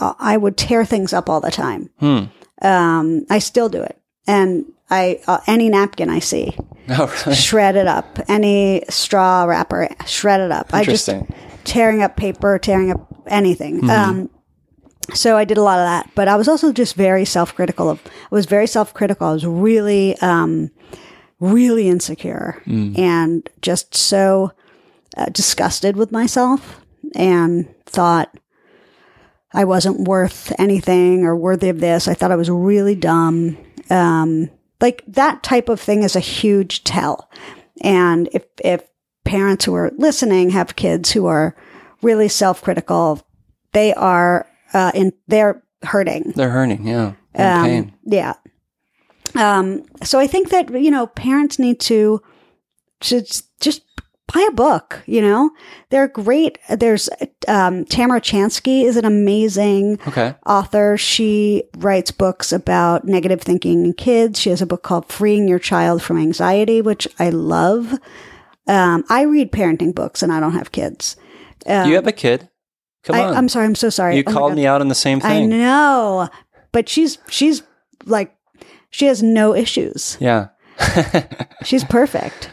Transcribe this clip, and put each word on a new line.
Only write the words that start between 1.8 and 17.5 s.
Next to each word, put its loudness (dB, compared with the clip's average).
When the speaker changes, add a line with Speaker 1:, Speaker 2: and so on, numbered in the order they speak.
Speaker 2:
Hmm. 2
Speaker 1:
Um, 2
I 2
still 0
do -6
it. -12
And 2
I, 0
uh, 0
any 4
napkin 0
I -4
see, -6
Speaker 2:
<laughs> -18
Oh, 0
really? 0
Speaker 1:
shred 0
it 2
up. -4
Any 0
straw 0
wrapper, -2
shred 0
it -2
up. -6
I 0
just -2
Speaker 2:
Interesting. -8
Speaker 1:
tearing 0
up -2
paper, 0
tearing 0
up -6
anything. 0
Speaker 2:
Mm-hmm. 2
Speaker 1:
Um, 0
so 2
I 2
did -2
a 4
lot 4
of 2
that, -4
but 0
I 4
was 0
also 2
just -2
very 2
self-critical -2